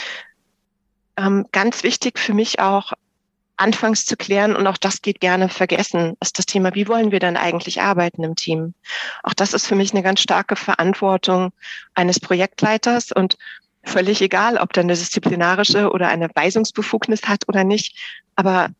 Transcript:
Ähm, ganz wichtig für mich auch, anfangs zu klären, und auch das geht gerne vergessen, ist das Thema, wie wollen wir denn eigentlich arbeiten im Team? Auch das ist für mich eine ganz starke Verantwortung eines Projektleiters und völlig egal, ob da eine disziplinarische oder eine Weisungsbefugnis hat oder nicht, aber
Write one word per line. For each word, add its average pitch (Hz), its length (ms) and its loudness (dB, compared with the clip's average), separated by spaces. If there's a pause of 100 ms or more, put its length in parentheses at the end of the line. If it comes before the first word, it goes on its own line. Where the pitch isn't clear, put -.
(1160)
Ähm, 196 340 2
ganz 208 320 0
wichtig - 340 -2
für - 160 -2
mich 214 280 0
auch, 196 320 0 (640)
anfangs 214 460 2
zu 226 100 -2
klären, 202 400 0
und 196 120 2
auch 185 100 0
das - 240 -4
geht - 180 -2
gerne 185 300 2
vergessen, 170 720 0
ist - 160 -4
das 190 80 -2
Thema, 185 300 0
wie 202 120 0
wollen 226 240 2
wir 196 80 2
denn 175 180 2
eigentlich 175 440 -2
arbeiten 175 420 0
im 165 120 -4
Team? 165 400 -4 (480)
Auch - 100 -2
das 196 200 0
ist 214 120 -2
für - 80 0
mich 196 200 2
eine 190 100 0
ganz 190 180 2
starke 190 340 0
Verantwortung 185 960 0 (440)
eines 180 240 2
Projektleiters 220 920 0
und 190 240 0 (480)
völlig 196 380 0
egal, 196 360 2
ob - 160 -2
da 185 80 4
eine 175 120 2
disziplinarische 185 960 2
oder 180 180 2
eine 165 280 0
Weisungsbefugnis 214 880 0
hat 202 240 -2
oder 196 160 2
nicht, 202 340 0 (380)
aber 185 340 2 (100)